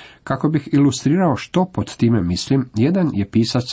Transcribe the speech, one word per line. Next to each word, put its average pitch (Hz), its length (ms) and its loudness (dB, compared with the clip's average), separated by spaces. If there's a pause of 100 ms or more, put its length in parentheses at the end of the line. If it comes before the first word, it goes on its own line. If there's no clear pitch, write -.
(220)
Kako 139 260 -2
bih 156 240 -2
ilustrirao 143 640 2
što - 280 -2
pod - 320 -6
time 117 260 2
mislim, 104 520 -2
jedan 156 380 0
je 98 180 -4
pisac 117 420 0